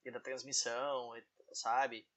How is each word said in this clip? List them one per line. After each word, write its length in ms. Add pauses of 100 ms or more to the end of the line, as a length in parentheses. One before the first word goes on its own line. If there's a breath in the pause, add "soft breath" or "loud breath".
e 60
da 100
transmissão, 960
e, 80 (280)
sabe? 640